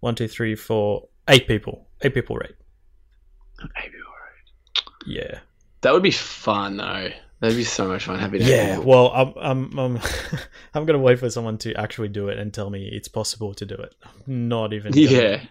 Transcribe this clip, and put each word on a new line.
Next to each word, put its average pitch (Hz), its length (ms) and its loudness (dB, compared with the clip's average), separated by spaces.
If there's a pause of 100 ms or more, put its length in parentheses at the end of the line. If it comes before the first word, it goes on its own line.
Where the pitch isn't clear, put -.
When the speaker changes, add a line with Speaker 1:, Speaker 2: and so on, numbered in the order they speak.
Speaker 1:
One, 117 140 -2
two, 117 120 -4
three, 110 280 -4
four, 104 520 -2 (220)
eight 135 180 8
people. - 400 -4 (140)
Eight 135 120 0
people - 220 -4
raid. - 180 -10 (1080)
Speaker 2:
Eight - 300 -14
people - 80 -20
raid. - 1040 -12
Speaker 1:
Yeah. - 340 -10 (420)
Speaker 2:
That 131 120 4
would 180 100 6
be 190 80 4
fun, 101 680 -2
though. 95 320 -6 (300)
That'd 113 180 2
be 120 60 -2
so 104 240 -4
much 95 160 -4
fun 95 160 -6
having 101 220 -2
eight 117 80 4
Speaker 1:
Yeah, 107 260 4
Speaker 2:
people. 123 160 -2
Speaker 1:
well, 123 220 8
I'm, 131 240 2
I'm, 131 420 -4
I'm, 123 200 -2 (380)
<laughs> - 360 -16
I'm 156 120 -2
gonna 151 140 4
wait 127 200 6
for 123 100 -2
someone 113 300 -6
to 113 160 -8
actually 107 340 -6
do 101 180 -6
it 104 100 -4
and 104 160 -8
tell 101 160 -8
me 98 220 -10
it's 107 160 -12
possible 107 460 -6
to 104 120 -12
do 98 100 -12
it. - 200 -16 (320)
I'm 120 220 -4
not 110 240 -2
even 104 180 -6
gonna 147 160 6
Speaker 2:
Yeah 120 420 4